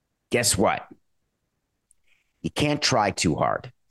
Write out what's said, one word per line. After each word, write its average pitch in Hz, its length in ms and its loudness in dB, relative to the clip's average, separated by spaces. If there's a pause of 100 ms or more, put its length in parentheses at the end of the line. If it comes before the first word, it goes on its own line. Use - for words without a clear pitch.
(300)
guess 120 280 2
what? 90 300 0 (1500)
You - 80 -6
can't 147 320 -2
try 107 300 2
too 80 240 0
hard. - 360 -2 (200)